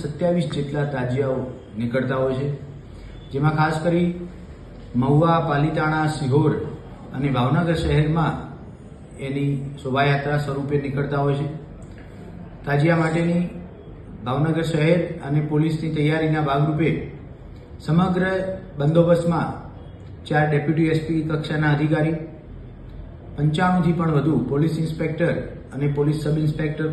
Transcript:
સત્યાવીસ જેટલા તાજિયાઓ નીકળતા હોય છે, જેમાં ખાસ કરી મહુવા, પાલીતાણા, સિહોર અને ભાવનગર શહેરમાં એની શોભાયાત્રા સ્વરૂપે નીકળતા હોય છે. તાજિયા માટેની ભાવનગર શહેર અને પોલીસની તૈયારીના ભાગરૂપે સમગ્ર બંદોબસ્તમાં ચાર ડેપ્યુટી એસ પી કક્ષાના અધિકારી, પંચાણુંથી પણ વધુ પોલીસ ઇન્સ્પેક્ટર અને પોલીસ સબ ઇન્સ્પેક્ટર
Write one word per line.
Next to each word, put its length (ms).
સત્યાવીસ 500
જેટલા 400
તાજિયાઓ 480
નીકળતા 420
હોય 180
છે, 80
જેમાં 280
ખાસ 240
કરી 240
મહુવા, 360
પાલીતાણા, 580
સિહોર 340
અને 200
ભાવનગર 480
શહેરમાં 500
એની 240
શોભાયાત્રા 600
સ્વરૂપે 380
નીકળતા 400
હોય 160
છે. 80
તાજિયા 360
માટેની 400
ભાવનગર 480
શહેર 260
અને 100
પોલીસની 460
તૈયારીના 520
ભાગરૂપે 400
સમગ્ર 400
બંદોબસ્તમાં 720
ચાર 180
ડેપ્યુટી 460
એસ 140
પી 140
કક્ષાના 440
અધિકારી, 400
પંચાણુંથી 640
પણ 180
વધુ 220
પોલીસ 220
ઇન્સ્પેક્ટર 500
અને 140
પોલીસ 260
સબ 120
ઇન્સ્પેક્ટર 480